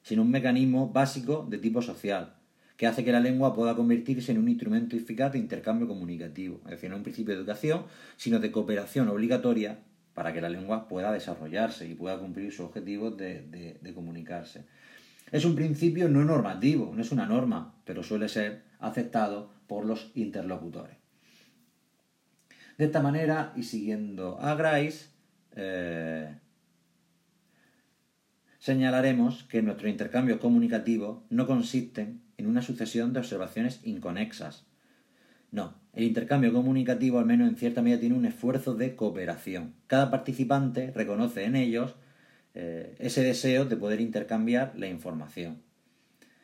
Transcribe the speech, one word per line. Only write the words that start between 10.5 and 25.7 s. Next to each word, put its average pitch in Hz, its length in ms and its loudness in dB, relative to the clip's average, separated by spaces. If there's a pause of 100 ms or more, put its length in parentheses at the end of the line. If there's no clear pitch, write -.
pueda 92 240 -4
desarrollarse 87 760 -4
y 82 60 -10
pueda 87 240 -6
cumplir 95 340 -8
sus 87 160 -10
objetivos 101 480 -8
de, 92 260 -10
de, 82 380 -16
de 85 140 -16
comunicarse. 85 720 -12 (680)
Es 151 140 2
un 165 100 4
principio 160 540 2
no 143 140 8
normativo, 120 720 2
no 113 60 -2
es 113 100 -4
una 113 160 0
norma, 110 480 0 (100)
pero 85 160 -8
suele 107 260 -2
ser 104 360 -4 (160)
aceptado 107 720 -2 (160)
por 104 180 -6
los 110 300 -4
interlocutores. 90 840 -8 (1800)
De 156 80 4
esta 151 160 2
manera, 156 560 2
y 120 60 -4
siguiendo 104 760 -6
a 151 160 0
Grice, 151 540 0 (440)
eh, 82 800 -6 (2250)